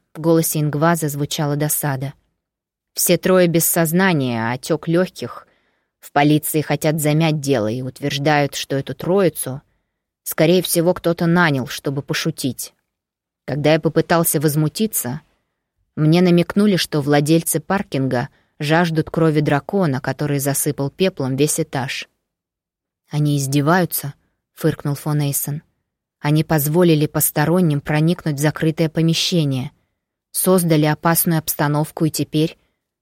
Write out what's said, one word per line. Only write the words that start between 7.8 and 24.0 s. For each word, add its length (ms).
утверждают, 760
что 200
эту 200
троицу, 680
скорее 380
всего, 320
кто-то 320
нанял, 420
чтобы 340
пошутить. 720
Когда 280
я 60
попытался 600
возмутиться, 800
мне 260
намекнули, 540
что 260
владельцы 580
паркинга 720
жаждут 500
крови 320
дракона, 600
который 380
засыпал 500
пеплом 460
весь 240
этаж". 500
"Они 280
издеваются", 800